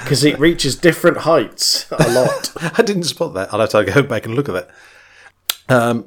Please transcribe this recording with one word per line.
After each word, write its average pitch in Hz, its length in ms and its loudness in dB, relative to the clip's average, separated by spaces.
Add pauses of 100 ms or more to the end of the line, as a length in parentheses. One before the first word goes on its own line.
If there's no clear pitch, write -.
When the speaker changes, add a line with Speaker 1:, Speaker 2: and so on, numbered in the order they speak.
Speaker 1:
'Cause 135 180 0
it 143 160 2
reaches 147 380 0
different 165 400 2
heights - 760 0
a - 220 2
lot. 127 420 0
Speaker 2:
<laughs> - 240 -2
I - 40 4
didn't 196 200 -2
spot 156 300 -6
that. 95 200 -6
I'll 104 60 0
have 110 120 2
to 107 120 4
go 95 180 2
back 113 240 -4
and 110 80 -8
look 139 140 -2
at 98 80 -6
that. - 140 -6 (1000)
Um, 117 400 2